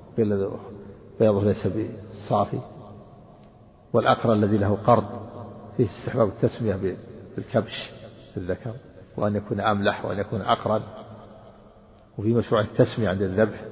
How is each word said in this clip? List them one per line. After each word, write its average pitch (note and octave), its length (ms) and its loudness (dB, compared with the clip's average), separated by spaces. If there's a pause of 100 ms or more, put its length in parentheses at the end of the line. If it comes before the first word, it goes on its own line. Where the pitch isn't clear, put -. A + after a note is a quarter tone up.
(140)
وقيل G#2 200 2
الذي G2 160 -2 (680)
بياضه G#2 240 6
ليس G2+ 240 2
بصافي، A2 920 -2 (1300)
والأقرن A#2 500 4
الذي G#2 140 4
له G2+ 180 2
قرن G#2 300 4 (720)
فيه B2 80 4
استحباب A#2 420 0
التسمية G#2+ 480 0
ب-، F#2+ 220 -4 (380)
بالكبش - 560 -4 (400)
في - 60 -10
الذكر، F#2 360 -6 (440)
وأن G#2 180 0
يكون G2+ 240 -2
أملح، G2+ 460 2
وأن F#2+ 140 -4
يكون G2+ 220 -4
أقرن. A2 400 2 (1400)
وفي A2 160 2
مشروع A2+ 280 4
التسمية A#2 480 2
عند F#2+ 120 0
الذبح G2+ 360 2 (140)